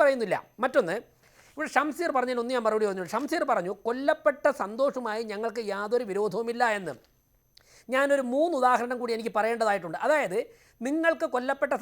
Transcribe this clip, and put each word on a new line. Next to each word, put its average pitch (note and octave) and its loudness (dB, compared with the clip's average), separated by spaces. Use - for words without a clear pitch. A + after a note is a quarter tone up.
പറയുന്നില്ല. A#3+ 4
മറ്റൊന്ന്, A3 2
ഇവിടെ D4 -6
ഷംസീർ D4+ 2
പറഞ്ഞതിന് B3 0
ഒന്ന് B3 -4
ഞാൻ A#3 0
മറുപടി G#3+ 2
പറഞ്ഞു. F#3 -4
ഷംസീർ D4 -2
പറഞ്ഞു, G3 0
"കൊല്ലപ്പെട്ട C#4+ 0
സന്തോഷുമായി A3+ -2
ഞങ്ങൾക്ക് A3 -4
യാതൊരു G#3+ -2
വിരോധവുമില്ല" A3+ 0
എന്ന്. E3 -6
ഞാനൊരു C#4 4
മൂന്ന് D#4 2
ഉദാഹരണം B3 2
കൂടി A#3 -2
എനിക്ക് A3+ -6
പറയേണ്ടതായിട്ടുണ്ട്. G#3 0
അതായത്, A#3+ 2
നിങ്ങൾക്ക് E4 0
കൊല്ലപ്പെട്ട C4+ 0